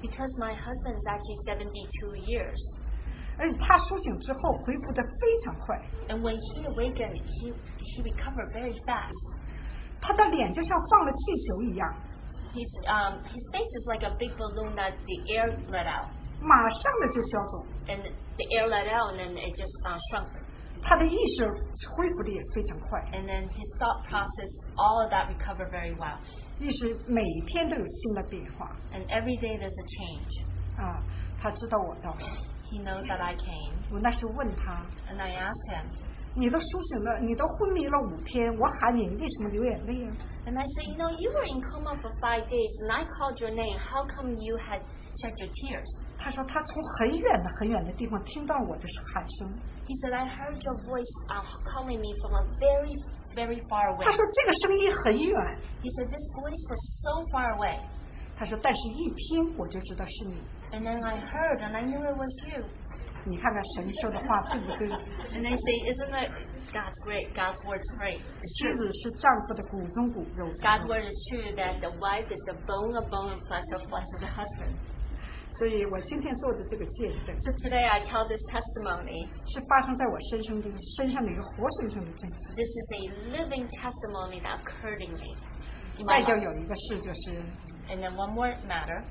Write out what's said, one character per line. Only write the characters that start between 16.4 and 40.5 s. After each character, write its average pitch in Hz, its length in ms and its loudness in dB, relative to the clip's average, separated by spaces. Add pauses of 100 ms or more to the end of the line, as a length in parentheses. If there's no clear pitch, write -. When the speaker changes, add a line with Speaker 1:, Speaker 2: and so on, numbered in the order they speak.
Speaker 2:
上 554 320 2
的 262 80 6
就 233 140 2
消 220 160 0 (100)
走。 185 160 -6 (220)
Speaker 1:
And 196 160 -2 (340)
the - 160 -2
air 226 140 6
let 202 180 4
out, 214 280 4
and 185 40 -4
then 180 160 -4
it 175 240 -4
just, 190 160 -4 (120)
uh, 175 120 -2 (140)
shrunk. 196 180 -2 (540)
Speaker 2:
他 349 120 8
的 320 100 8
意 330 100 6 (220)
识 233 80 4 (500)
恢 349 160 4
复 220 120 -2
得 208 80 0
也 190 120 -2 (100)
非 214 100 2
常 165 180 -2
快。 202 180 -2 (140)
Speaker 1:
And 190 120 -4
then 190 240 0
his - 300 -6
thought 233 280 2
process, 202 420 -2 (260)
all 220 260 8
of 220 100 4
that 190 180 4
recovered 185 420 -4
very 170 240 -4
well. 156 220 -4 (440)
Speaker 2:
于 285 100 0
是 233 240 0 (120)
每 226 160 4 (240)
天 339 200 2
都 - 80 0
有 220 120 -2
新 - 260 -2
的 196 160 0
变 180 120 -6 (120)
化。 - 180 -8 (220)
Speaker 1:
And 190 140 -6
every 226 320 2
day 220 180 -2
there's 190 160 -4
a 170 140 -8 (100)
change. 165 480 -4 (320)
Speaker 2:
啊， 185 260 -2 (380)
他 214 100 2
知 226 160 -6
道 226 120 4
我 175 240 0
到 175 100 -2
了。 - 80 -6 (480)
Speaker 1:
He 208 120 -4
knows 190 260 -4
that 190 120 0
I 175 160 0
came. 151 380 -4 (180)
Speaker 2:
我 202 80 -2
那 233 120 6
时 233 140 0
问 233 300 0
他， 180 300 -2 (260)
Speaker 1:
And 196 80 -6
I 190 160 -2
asked 196 380 -4
him, 160 100 -4 (520)
Speaker 2:
“你 240 140 6
都 320 100 4
苏 349 240 -2
醒 262 200 -2
了， 220 160 2
你 233 160 2
都 285 120 2
昏 381 260 4
迷 311 140 4
了 285 120 6
五 190 220 -2
天， 233 360 2
我 247 100 6 (120)
喊 240 160 6
你， 220 120 4
你 185 100 -2
为 320 100 -2
什 - 160 -2
么 208 60 0
流 208 160 2
眼 233 200 0
泪 247 200 -2
啊？” 220 100 -4 (320)
Speaker 1:
and 247 100 -2